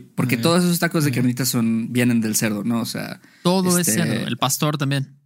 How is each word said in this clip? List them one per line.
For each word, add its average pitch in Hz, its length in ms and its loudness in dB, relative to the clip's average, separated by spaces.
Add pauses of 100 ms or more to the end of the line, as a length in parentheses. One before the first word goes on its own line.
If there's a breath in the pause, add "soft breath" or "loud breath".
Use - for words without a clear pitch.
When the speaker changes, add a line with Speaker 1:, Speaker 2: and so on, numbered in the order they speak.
(160)
Speaker 1:
porque 127 220 0
Speaker 2:
Ok. 113 40 -4
Speaker 1:
todos 170 220 4
esos 175 160 2
tacos 170 240 0
de 143 80 0
Speaker 2:
Ok. 123 60 -2
Speaker 1:
carnitas 127 320 0
son, 113 440 0
vienen 123 280 2
del 110 140 -2
cerdo, 104 280 -2
¿no? 117 180 -2
O 113 40 -4
sea, 107 360 -10 (220 loud breath)
Speaker 2:
Todo 180 340 2
Speaker 1:
este 175 140 0
Speaker 2:
es 220 60 0
cerdo. 165 300 0
El 120 100 -6
pastor 147 420 0
también. 139 460 -2